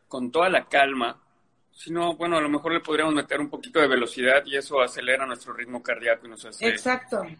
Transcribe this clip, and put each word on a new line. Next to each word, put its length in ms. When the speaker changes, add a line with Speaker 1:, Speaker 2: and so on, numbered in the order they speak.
Speaker 1:
con 240
toda 180
la 180
calma, 540
sino, 440
bueno, 200
a 40
lo 80
mejor 240
le 80
podríamos 340
meter 260
un 100
poquito 280
de 80
velocidad 580
y 120
eso 240
acelera 460
nuestro 260
ritmo 280
cardíaco 460
y 40
nos 140
hace 240
Speaker 2:
Exacto. 560